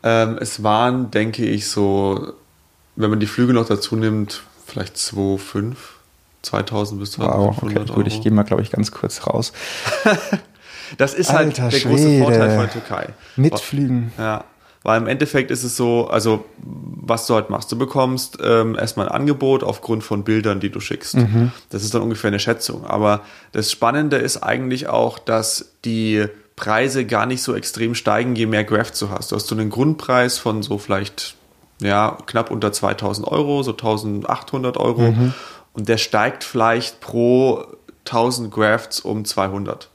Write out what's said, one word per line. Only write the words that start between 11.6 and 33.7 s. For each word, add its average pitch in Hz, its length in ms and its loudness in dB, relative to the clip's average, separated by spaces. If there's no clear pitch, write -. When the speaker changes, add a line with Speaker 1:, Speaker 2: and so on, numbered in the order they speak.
Speaker 2:
Alter 123 80 2
Speaker 1:
der 135 120 2
große 131 220 4
Speaker 2:
Schwede. 147 220 6
Speaker 1:
Vorteil 113 260 6
von 107 100 4
der 117 100 2
Türkei. - 360 -8
Speaker 2:
Mit 139 240 4
Flügen. 123 560 -2
Speaker 1:
Ja, 110 280 -4
weil 110 160 4
im 113 80 0
Endeffekt 135 440 0
ist 120 140 -4
es 123 120 -4
so, 120 320 2
also, 110 380 2
was - 640 -6
du 123 80 2
halt 107 160 0
machst, 98 220 -4
du 120 40 -4
bekommst, 127 680 -2
ähm, 113 320 4
erstmal 110 340 -2
ein - 60 -4
Angebot 135 500 2
aufgrund 110 380 -2
von 104 220 -4
Bildern, 107 360 0
die 98 100 -4
du - 100 -10
schickst. - 360 -6
Speaker 2:
Mhm. 117 360 4
Speaker 1:
Das 101 160 -6
ist 107 100 -4
dann 117 60 4
ungefähr 107 280 -2
eine 101 120 0
Schätzung. - 460 -4
Aber 104 340 2
das 104 180 -2
Spannende 143 460 0
ist 123 260 0
eigentlich 127 460 -2
auch, 117 300 2
dass - 540 -2
die 110 400 0
Preise 123 480 0
gar 110 220 0
nicht 127 160 -4
so 123 120 -2
extrem 113 400 -4
steigen, 113 400 0
je 113 120 0
mehr 107 180 2
Grafts 107 360 0
du 101 100 -4
hast. 95 200 -6
Du 98 60 -2
hast 104 100 -4
so - 80 -4
einen 107 140 -2
Grundpreis 123 680 2
von 107 240 -2
so 104 160 -4
vielleicht, - 560 -6
ja, 101 340 2
knapp 113 240 -2
unter 107 220 0
zweitausend 101 560 -2
Euro, 143 340 0
so 123 120 -4